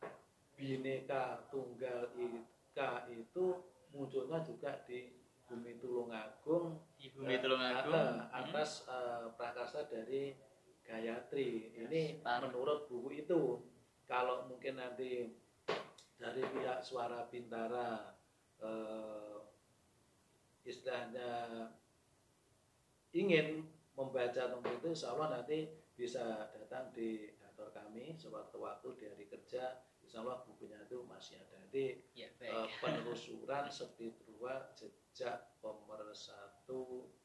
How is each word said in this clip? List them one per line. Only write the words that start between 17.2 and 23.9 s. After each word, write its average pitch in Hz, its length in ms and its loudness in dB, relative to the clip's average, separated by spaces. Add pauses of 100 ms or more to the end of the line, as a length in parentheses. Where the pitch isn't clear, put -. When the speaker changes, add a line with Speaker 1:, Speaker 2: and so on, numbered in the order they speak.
Speaker 1:
Bintara, 117 880 -2 (480)
eh, 110 800 -4 (1200)
istilahnya 120 680 -2 (1800)
ingin 160 500 6 (320)